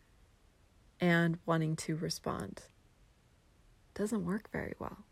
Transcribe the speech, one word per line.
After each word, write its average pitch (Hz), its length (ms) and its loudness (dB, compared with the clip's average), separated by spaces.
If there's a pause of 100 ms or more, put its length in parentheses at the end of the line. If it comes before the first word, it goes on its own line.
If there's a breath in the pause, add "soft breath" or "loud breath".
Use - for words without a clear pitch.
(1000 soft breath)
and 170 460 4
wanting 160 320 2
to - 180 -4
respond. - 680 -6 (1300)
Doesn't 208 320 -2
work 190 260 -2
very - 280 -6
well. - 340 -8